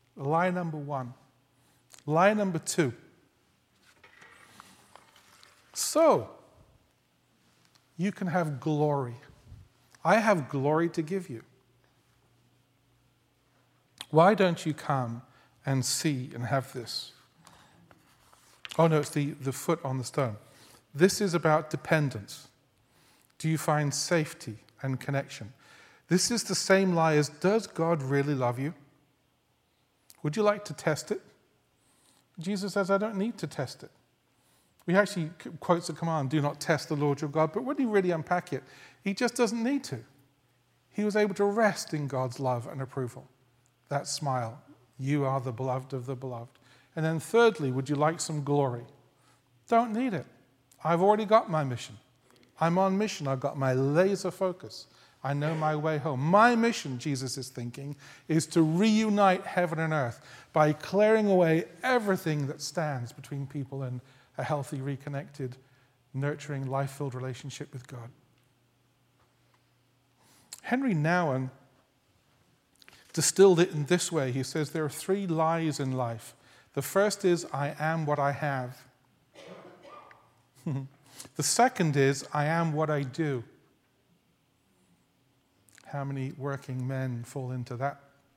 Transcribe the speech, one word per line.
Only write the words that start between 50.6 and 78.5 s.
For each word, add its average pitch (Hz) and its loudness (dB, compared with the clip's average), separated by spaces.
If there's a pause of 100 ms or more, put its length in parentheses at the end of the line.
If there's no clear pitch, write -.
I've 165 2
already 208 6
got 220 6
my 156 0
mission. 120 -6 (600)
I'm 170 2
on 190 4
mission. 196 -4
I've 135 -2
got 139 -4
my 135 2
laser 165 2
focus. 180 -6 (360)
I 135 -2
know 147 -2
my 156 0
way 156 0
home. 135 -4
My 208 6
mission, 226 0
Jesus 131 -4
is 127 -10
thinking, 139 -10 (320)
is 160 2
to 170 4
reunite 202 4
heaven 170 0
and 160 -2
earth 131 -2 (320)
by 156 6
clearing 214 4
away 175 4 (140)
everything 190 0
that - -8
stands 135 -6
between 139 -10
people 139 -8
and 127 -8 (380)
a 135 -4
healthy, 143 -4
reconnected, 139 -8 (560)
nurturing, 143 -6
life-filled 135 -4
relationship 127 -10
with 123 -16
God. 123 -16 (2500)
Henry 254 -2
Nouwen 151 0 (1600)
distilled 180 6
it 180 4
in 147 -2
this 170 0
way. 139 0
He 131 -2
says, 151 -4
"There 160 -2
are 143 -4
three 196 -4
lies 160 0
in 131 -2
life. 120 -6 (380)
The 143 -4
first 202 2
is, 175 2
'I 143 -4
am 160 -2
what 147 0
I 143 2
have.'" 135 -6 (1800)